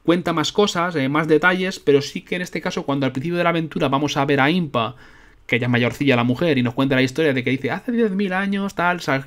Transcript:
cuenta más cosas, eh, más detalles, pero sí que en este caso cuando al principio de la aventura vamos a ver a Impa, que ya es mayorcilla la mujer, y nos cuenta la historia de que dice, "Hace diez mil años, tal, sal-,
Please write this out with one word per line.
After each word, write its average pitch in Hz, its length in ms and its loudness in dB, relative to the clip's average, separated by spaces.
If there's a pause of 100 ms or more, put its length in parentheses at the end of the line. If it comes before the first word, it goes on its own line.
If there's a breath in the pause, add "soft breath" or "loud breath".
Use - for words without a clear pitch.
cuenta 170 280 2
más 156 180 -2
cosas, 180 460 0
eh, 135 120 0
más 156 200 0
detalles, 185 500 2
pero - 240 4
sí - 200 -10
que - 140 -6
en 180 60 -6
este - 180 -8
caso - 240 -6
cuando 139 220 -2
al 123 60 -2
principio 160 240 -4
de 175 80 0
la 170 60 4
aventura 165 380 -2
vamos 139 280 0
a 139 80 2
ver 143 160 2
a 139 100 4
Impa, 131 460 -2 (500 soft breath)
que 120 120 0
ya 117 80 -2
es 123 40 0
mayorcilla 120 460 2
la 120 80 2
mujer, 127 340 0
y 123 40 2
nos 120 120 -2
cuenta 135 220 0
la 131 60 2
historia 135 300 0
de 127 120 -2
que 127 60 0
dice, 131 200 -2
"Hace 190 220 -6
diez 226 180 0
mil 190 220 -2
años, 196 420 -2
tal, 175 260 -2
sal-, 135 260 -2